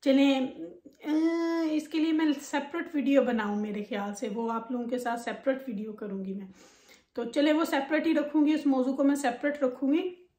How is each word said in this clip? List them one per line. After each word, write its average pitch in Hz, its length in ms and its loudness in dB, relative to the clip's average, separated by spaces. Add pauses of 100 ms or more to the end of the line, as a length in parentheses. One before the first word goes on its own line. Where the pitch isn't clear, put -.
चलें, 269 440 6 (580)
अ, 302 60 -2 (600)
इसके 311 280 -2
लिए 320 120 2
मैं 311 220 2
separate 285 640 -6
video 277 260 4
बनाऊँ, 214 400 0
मेरे 208 200 -6
ख्याल 202 320 -6
से 214 160 -6
वो 226 200 -4
आप 226 220 -6
लोगों 240 160 -4
के 254 120 -2
साथ 240 180 -4
separate 262 500 -4
video 214 260 -8
करूँगी 190 400 -8
मैं। 196 160 -10 (680)
तो 233 80 -4
चले, 294 280 2
वो 320 120 2
separate 302 420 0
ही 320 60 2
रखूंगी, 294 400 2
इस 294 140 0
मौजू 262 260 2
को 277 100 0
मैं 277 120 6
separate 277 480 -2
रखूंगी। 285 760 -2